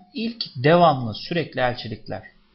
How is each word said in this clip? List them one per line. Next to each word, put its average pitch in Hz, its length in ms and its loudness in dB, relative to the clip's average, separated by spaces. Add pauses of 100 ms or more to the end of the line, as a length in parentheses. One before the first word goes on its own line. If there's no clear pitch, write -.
(140)
ilk 226 300 -8 (120)
devamlı 139 580 4
sürekli 147 480 -6
elçilikler 107 600 -6 (320)